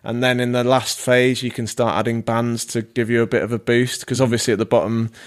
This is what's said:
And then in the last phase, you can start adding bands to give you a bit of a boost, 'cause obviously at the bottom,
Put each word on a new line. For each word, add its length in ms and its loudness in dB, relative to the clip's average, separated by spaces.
And 200 -6
then 160 2
in 120 -2
the 120 0
last 360 0
phase, 440 2
you 80 -4
can 160 -6
start 280 -2
adding 260 -2
bands 440 -2
to 160 -4
give 280 -4
you 120 2
a 60 0
bit 160 0
of 80 -4
a 80 -2
boost, 460 0
'cause 140 -2
obviously 340 2
at 60 2
the 60 0
bottom, 460 0